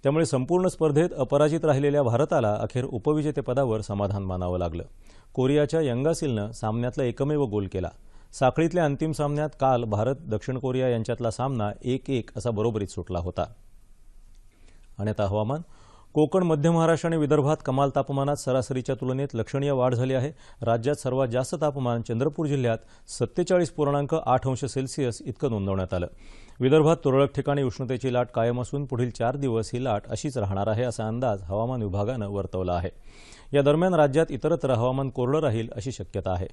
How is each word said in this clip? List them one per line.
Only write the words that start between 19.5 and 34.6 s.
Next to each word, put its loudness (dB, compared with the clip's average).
वाढ 2
झाली 0
आहे. 0
राज्यात 2
सर्वात -2
जास्त -2
तापमान 0
चंद्रपूर -2
जिल्ह्यात 0
सत्तेचाळीस 0
पूर्णांक 0
आठ 2
अंश -2
सेल्सिअस -4
इतकं -4
नोंदवण्यात -2
आलं. -2
विदर्भात 6
तुरळक 4
ठिकाणी 0
उष्णतेची -4
लाट 0
कायम 2
असून -4
पुढील -2
चार -2
दिवस -2
ही -4
लाट 0
अशीच -4
राहणार -2
आहे 0
असा -4
अंदाज -2
हवामान -2
विभागानं -2
वर्तवला -2
आहे. -2
या 4
दरम्यान 4
राज्यात 4
इतरत्र 0